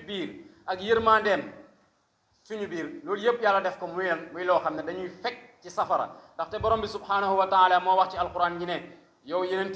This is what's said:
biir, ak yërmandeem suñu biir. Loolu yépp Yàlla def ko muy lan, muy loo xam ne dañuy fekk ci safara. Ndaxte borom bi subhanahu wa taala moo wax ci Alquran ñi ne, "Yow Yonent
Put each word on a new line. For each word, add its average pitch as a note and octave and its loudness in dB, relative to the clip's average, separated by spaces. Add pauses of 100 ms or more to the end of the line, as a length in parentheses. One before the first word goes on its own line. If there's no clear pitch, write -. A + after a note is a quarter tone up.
biir, F#3+ -8 (220)
ak F#3 -4
yërmandeem G#3+ 2 (880)
suñu G#3 -8
biir. D#3+ -8
Loolu G3+ -4
yépp A#3 0
Yàlla G3 4
def F#3 -4
ko F3+ -8
muy F3 -4
lan, E3 -4
muy E3+ -8
loo F3+ 4
xam D#3 -4
ne D#3 -6
dañuy F3+ -8
fekk - -10
ci F3 -18
safara. D3 0 (260)
Ndaxte E3 -6
borom A3 2
bi G#3 -4
subhanahu G3 0
wa F#3+ 4
taala F#3 6
moo F#3 4
wax F#3 4
ci F#3+ -8
Alquran F3 0
ñi F3 -6
ne, E3 -8 (260)
"Yow F3 -2
Yonent F#3+ -2